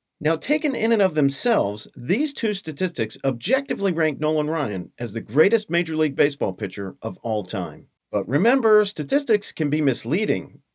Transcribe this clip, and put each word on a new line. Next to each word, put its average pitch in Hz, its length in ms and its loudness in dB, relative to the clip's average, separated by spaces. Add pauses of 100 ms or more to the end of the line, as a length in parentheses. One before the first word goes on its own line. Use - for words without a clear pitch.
(220)
Now, 156 160 0
taken 294 380 -2
in 226 180 0
and 208 80 4
of 180 120 2
themselves, 139 800 0
these 220 380 0
two 214 220 -2
statistics 160 720 -4
objectively 196 680 0
rank 156 300 0
Nolan 151 280 0
Ryan 107 480 -4
as 117 140 -6
the 113 80 -6
greatest 143 500 2
Major 160 280 -2
League 156 180 0
Baseball 143 380 2
pitcher 98 480 -6
of 101 200 -6
all 107 220 -2
time. 82 440 -6 (260)
But 101 160 0
remember, 214 560 4
statistics 208 640 0
can 147 180 -2
be 156 120 0
misleading, 135 800 0 (140)